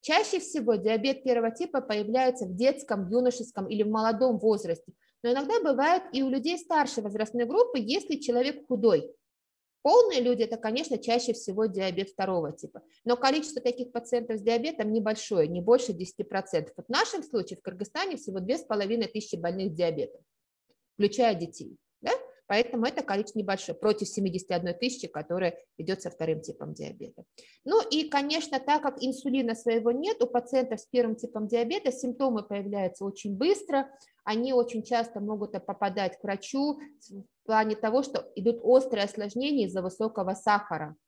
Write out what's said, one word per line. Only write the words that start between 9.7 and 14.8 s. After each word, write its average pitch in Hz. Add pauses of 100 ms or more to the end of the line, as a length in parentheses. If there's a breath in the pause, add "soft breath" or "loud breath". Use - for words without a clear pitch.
Полные 381
люди — 240
это, 233
конечно, 233
чаще 233
всего 214
диабет 190
второго 185
типа, - (220 soft breath)
но 240
количество 269
таких 247
пациентов 233
с 196
диабетом 233